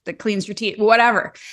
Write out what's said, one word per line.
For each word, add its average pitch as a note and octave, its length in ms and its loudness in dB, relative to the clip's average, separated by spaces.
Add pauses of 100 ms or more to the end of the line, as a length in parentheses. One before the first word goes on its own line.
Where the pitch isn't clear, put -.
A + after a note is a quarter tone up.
that E3 140 -12
cleans G3+ 280 -4
your G3+ 80 -12
teeth," G#3+ 240 -6
whatever. A3+ 540 2 (200)